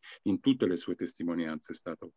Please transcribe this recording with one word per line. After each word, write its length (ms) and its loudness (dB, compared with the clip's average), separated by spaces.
in 160 2
tutte 280 4
le 80 4
sue 200 -2
testimonianze 760 -4
è 20 -8
stato 420 -10